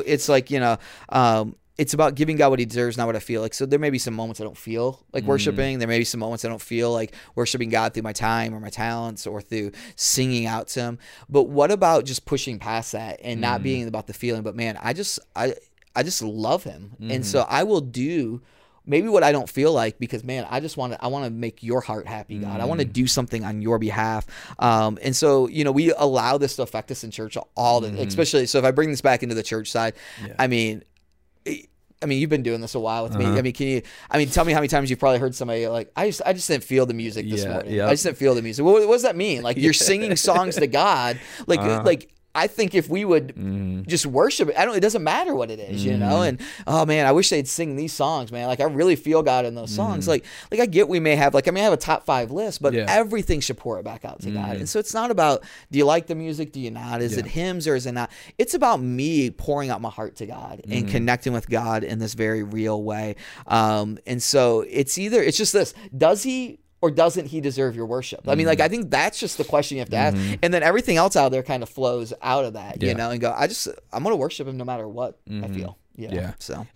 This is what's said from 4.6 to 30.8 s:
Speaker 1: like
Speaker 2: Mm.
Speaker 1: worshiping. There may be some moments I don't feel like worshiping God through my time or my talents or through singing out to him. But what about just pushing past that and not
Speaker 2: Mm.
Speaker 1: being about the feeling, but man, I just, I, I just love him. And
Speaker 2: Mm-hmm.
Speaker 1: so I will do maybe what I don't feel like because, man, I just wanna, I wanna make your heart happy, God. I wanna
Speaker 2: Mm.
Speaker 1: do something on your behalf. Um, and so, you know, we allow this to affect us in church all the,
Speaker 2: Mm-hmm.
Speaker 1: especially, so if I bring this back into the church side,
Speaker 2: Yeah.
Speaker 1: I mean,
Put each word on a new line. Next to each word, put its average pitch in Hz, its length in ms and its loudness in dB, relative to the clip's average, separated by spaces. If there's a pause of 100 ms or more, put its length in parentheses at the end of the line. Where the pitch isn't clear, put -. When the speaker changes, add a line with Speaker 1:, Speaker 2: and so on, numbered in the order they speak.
Speaker 1:
like 131 120 -4
Speaker 2:
Mm. - 20 -2
Speaker 1:
worshiping. 135 520 0
There 117 80 -2
may 117 120 2
be 117 60 0
some - 160 -4
moments 113 240 -6
I - 20 -4
don't 113 140 -10
feel 117 320 -2
like 113 200 -4 (220)
worshiping 120 340 -2
God 113 240 2
through 110 100 -6
my 110 100 -6
time 113 400 -2
or 110 80 -10
my 107 80 -12
talents 117 580 -6
or 104 140 -8
through 104 300 -6 (260)
singing 127 480 0
out 113 240 -4
to - 120 -8
him. 120 180 -8 (300)
But 139 200 6
what 143 220 4
about 170 340 4
just 131 200 -8
pushing 127 340 -4
past 113 340 -6
that 110 280 -10
and 117 200 -8
not 120 180 0
Speaker 2:
Mm. 131 40 -6
Speaker 1:
being 127 240 -4
about 110 200 -8
the 104 60 -12
feeling, 117 280 -4
but 107 140 -8
man, 113 260 -6
I 120 120 -4
just, 196 260 -6 (160)
I, 120 200 -2 (400)
I 127 80 2
just 170 180 -4
love 110 420 -2
him. 98 360 -16
And 110 120 -8
Speaker 2:
Mm-hmm. 127 120 -2
Speaker 1:
so 104 260 0
I 143 140 2
will 202 180 2
do 123 600 -4 (460)
maybe 165 220 2
what 190 140 6
I 147 80 8
don't 135 180 0
feel 151 240 2
like 113 240 0
because, 117 260 -6
man, 127 260 -6
I 123 100 -4
just 156 180 -8
wanna, 123 220 -4
I 123 80 -6
wanna 131 240 -4
make 113 320 -8
your 120 180 0
heart 107 260 -6
happy, 104 300 -10
God. 104 240 -6
I 117 40 -2
wanna 156 200 -2
Speaker 2:
Mm. 95 80 -6
Speaker 1:
do 123 140 2
something 120 360 -2
on 107 180 -6
your 113 180 2
behalf. 110 480 -2 (320)
Um, 110 420 4
and 135 140 -2
so, 135 320 6
you 147 160 -2
know, 143 80 2
we 156 260 4
allow 131 400 2
this 143 200 -2
to 131 40 -2
affect 110 300 -6
us - 120 -10
in 113 80 -14
church 110 240 -10 (220)
all 120 240 4
the, 113 80 -4
Speaker 2:
Mm-hmm. 101 180 -4
Speaker 1:
especially, 156 380 2
so 135 140 2
if 123 40 4
I 131 80 6
bring 156 200 2
this 135 100 -4
back 131 220 4
into 120 120 -4
the 113 80 0
church 110 280 -6
side, 113 220 -2 (320)
Speaker 2:
Yeah. 101 140 -14
Speaker 1:
I 131 80 2
mean, 113 360 0 (1200)